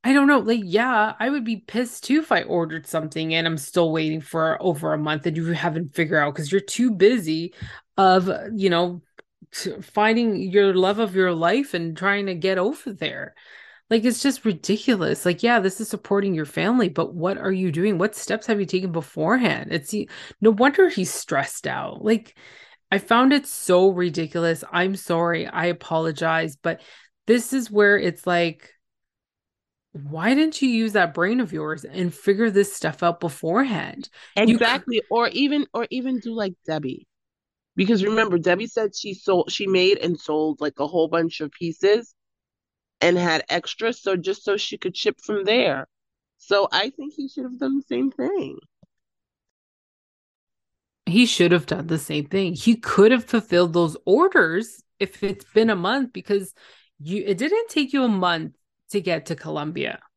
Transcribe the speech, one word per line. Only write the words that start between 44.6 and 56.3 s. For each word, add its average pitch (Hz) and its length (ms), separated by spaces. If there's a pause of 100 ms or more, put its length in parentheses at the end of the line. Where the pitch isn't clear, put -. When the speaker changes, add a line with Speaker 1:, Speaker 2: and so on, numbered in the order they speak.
Speaker 2:
could 185 180
ship - 260
from 202 220
there. 202 420 (520)
So 202 340
I 202 160
think 285 260
he 277 140
should 262 160
have 247 140
done 269 180
the 277 60
same 262 280
thing. 320 480 (2500)
Speaker 1:
He 226 220
should 175 260
have 170 140
done 165 200
the 160 120
same 151 280
thing. 190 280
He 220 220
could 220 360
have 247 120
fulfilled 175 500
those 165 220 (100)
orders 226 760 (160)
if - 240
it's 196 300
been 226 160
a 208 80
month 240 380
because 190 400 (440)